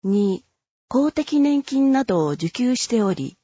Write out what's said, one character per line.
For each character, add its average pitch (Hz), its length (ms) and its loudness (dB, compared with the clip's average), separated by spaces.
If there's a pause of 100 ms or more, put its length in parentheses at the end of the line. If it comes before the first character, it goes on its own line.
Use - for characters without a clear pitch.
二、 196 420 0 (440)
公 285 240 0
的 294 280 -2
年 285 220 2
金 269 300 0
な 269 120 2
ど 165 220 0
を 147 60 0
受 165 180 -4
給 247 260 -2
し - 140 -6
て 226 120 2
お 190 120 0
り 135 300 -8